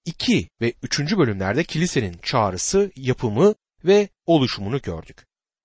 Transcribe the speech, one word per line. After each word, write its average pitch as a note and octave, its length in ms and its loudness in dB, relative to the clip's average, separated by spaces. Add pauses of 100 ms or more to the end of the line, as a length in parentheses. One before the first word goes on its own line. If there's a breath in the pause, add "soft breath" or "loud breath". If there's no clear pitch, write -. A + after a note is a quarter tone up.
iki D#3+ 440 -2 (120)
ve - 220 -2
üçüncü D#3 360 -4
bölümlerde G#2+ 460 0
kilisenin C3 580 -2
çağrısı, G2+ 760 0
yapımı B2+ 580 2 (300)
ve G3 240 4 (180)
oluşumunu B2+ 560 0
gördük. - 440 -12 (380)